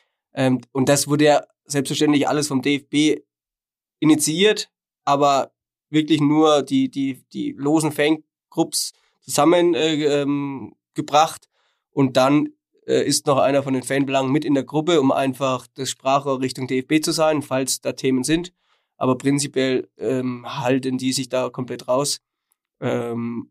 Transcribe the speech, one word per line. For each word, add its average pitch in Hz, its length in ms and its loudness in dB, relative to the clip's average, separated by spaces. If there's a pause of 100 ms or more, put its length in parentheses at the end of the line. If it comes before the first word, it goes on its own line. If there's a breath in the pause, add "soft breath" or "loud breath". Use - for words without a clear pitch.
(320 soft breath)
Ähm, 127 300 0 (100)
und 131 160 0
das 143 200 2
wurde 147 180 2
ja 147 180 4 (220)
selbstverständlich 143 600 0
alles 147 220 -2
vom 131 140 -2
D 143 140 0
F 135 120 -8
B 147 320 2 (800)
initiiert, 156 720 2 (340)
aber 143 480 2 (380)
wirklich 151 320 2
nur 151 400 4
die, 135 280 -2
die, 135 320 -6 (120)
die 120 180 -6
losen 151 400 0
Fangroups - 1000 -4 (260)
zusammen, 170 540 2
äh, 147 480 0
ähm, 139 520 -6 (200)
gebracht. 151 540 0 (440)
Und 131 240 0
dann, 147 340 2 (360)
äh, 131 180 0
ist 139 220 -4
noch 139 120 2
einer 135 260 2
von 135 100 -4
den 127 80 -4
Fanbelangen 135 480 -2
mit 147 140 0
in 147 100 0
der 135 80 0
Gruppe, 156 380 0
um 135 100 4
einfach 131 640 -2
das 131 160 -8
Sprachrohr 135 500 -2
Richtung 131 280 -6
D 131 100 -2
F 127 80 -6
B 151 140 2
zu 156 100 -4
sein, 156 320 0
falls 131 380 -4
da 131 120 -6
Themen 131 300 -2
sind. 160 300 -2 (440)
Aber 127 220 0
prinzipiell, 135 720 -2 (100)
ähm, 123 480 -4
halten 127 520 -2
die 127 140 -2
sich 123 160 -6
da 127 220 -4
komplett 123 380 -10
raus, 139 320 -2 (600)
ähm, 117 680 -6